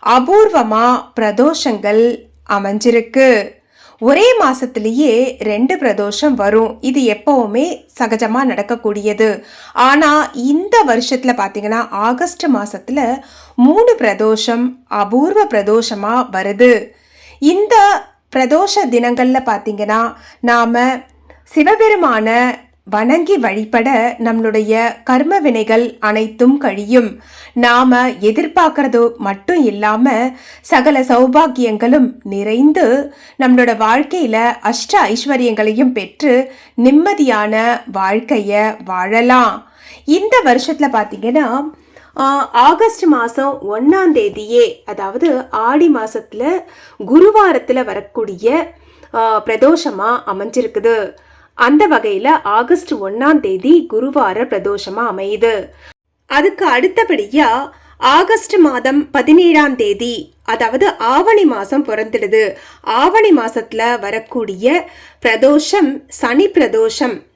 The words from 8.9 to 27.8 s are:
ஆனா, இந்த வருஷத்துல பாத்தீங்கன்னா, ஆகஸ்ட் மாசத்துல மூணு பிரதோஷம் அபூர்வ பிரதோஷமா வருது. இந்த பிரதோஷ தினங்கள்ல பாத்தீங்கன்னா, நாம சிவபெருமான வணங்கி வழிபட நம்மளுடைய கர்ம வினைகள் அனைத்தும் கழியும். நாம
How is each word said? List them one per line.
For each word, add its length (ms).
ஆனா, 600
இந்த 540
வருஷத்துல 440
பாத்தீங்கன்னா, 580
ஆகஸ்ட் 560
மாசத்துல 760
மூணு 420
பிரதோஷம் 760
அபூர்வ 580
பிரதோஷமா 880
வருது. 540
இந்த 640
பிரதோஷ 400
தினங்கள்ல 560
பாத்தீங்கன்னா, 680
நாம 600
சிவபெருமான 1000
வணங்கி 520
வழிபட 840
நம்மளுடைய 840
கர்ம 360
வினைகள் 600
அனைத்தும் 580
கழியும். 640
நாம 560